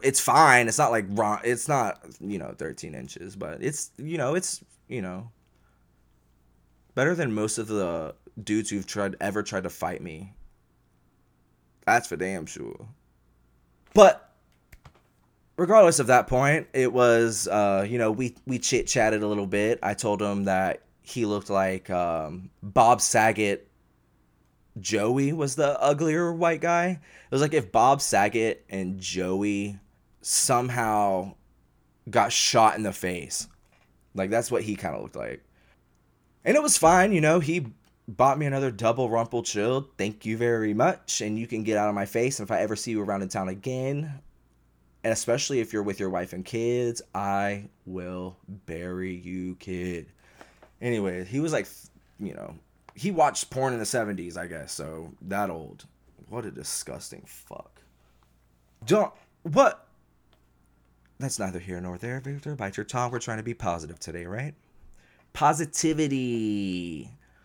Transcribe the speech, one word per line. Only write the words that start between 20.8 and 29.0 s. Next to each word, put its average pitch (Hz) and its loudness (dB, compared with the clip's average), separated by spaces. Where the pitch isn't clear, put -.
he 117 -4
looked 104 -4
like, 95 0
um, 85 -4
Bob 117 4
Saget. 107 2
Joey 113 0
was 143 -4
the 143 0
uglier 156 2
white 165 0
guy. 170 0
It - -12
was 135 2
like 151 2
if 123 0
Bob 131 6
Saget 107 2
and 95 -6
Joey 98 -4